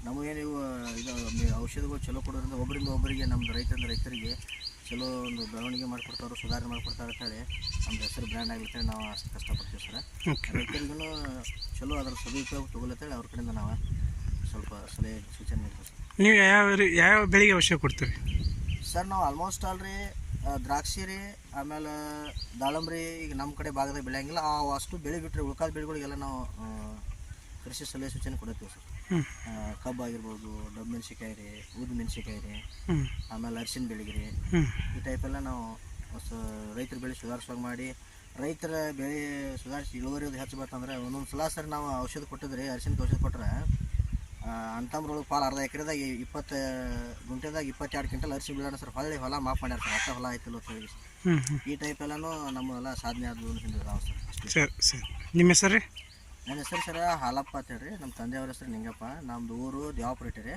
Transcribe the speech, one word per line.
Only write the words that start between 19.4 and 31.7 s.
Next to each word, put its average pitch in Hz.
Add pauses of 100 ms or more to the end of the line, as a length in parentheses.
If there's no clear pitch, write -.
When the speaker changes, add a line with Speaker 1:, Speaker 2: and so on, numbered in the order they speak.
Speaker 1:
all 185
ರೀ, 196 (340)
ಆ, 143
ದ್ರಾಕ್ಷಿ 147
ರೀ, 196 (200)
ಆಮೇಲೆ 151 (680)
ದಾಳಂಬ್ರಿ 165
ಈಗ 143
ನಮ್ಮ 143
ಕಡೆ 147
ಭಾಗದಾಗ 139
ಬೆಳೆಯಂಗಿಲ್ಲ. 135
ಆ 147
ಅಷ್ಟು 156
ಬೆಳೆ 156
ಬಿಟ್ಟರೆ 160
ಉಳ್ಕಾದ 143
ಬೆಳೆಗಳಿಗೆಲ್ಲ 151
ನಾವು, 135
ಆ, 107 (680)
ಕೃಷಿ 127
ಸಲಹೆ 135
ಸೂಚನೆ 131
ಕೊಡುತ್ತೀವಿ 220
ಸರ್. -
Speaker 2:
ಹ್ಮ್. 160
Speaker 1:
ಆ, 107
ಕಬ್ಬು 123
ಆಗಿರ್ಬೋದು, 110
ಡಬ್ಬು 110
ಮೆಣಸಿನ್ಕಾಯಿ -
ರೀ, 104